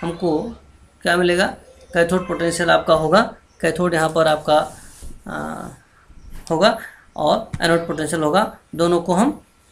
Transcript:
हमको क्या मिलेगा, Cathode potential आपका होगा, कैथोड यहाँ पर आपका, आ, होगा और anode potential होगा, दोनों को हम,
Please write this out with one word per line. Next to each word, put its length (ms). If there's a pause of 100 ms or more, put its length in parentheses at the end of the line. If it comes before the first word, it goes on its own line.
हमको 400 (600)
क्या 160
मिलेगा, 300 (460)
Cathode 340
potential 420
आपका 240
होगा, 280 (400)
कैथोड 320
यहाँ 160
पर 180
आपका, 300 (680)
आ, 400 (840)
होगा 260 (380)
और 360 (100)
anode 260
potential 340
होगा, 360 (180)
दोनों 260
को 120
हम, 280 (300)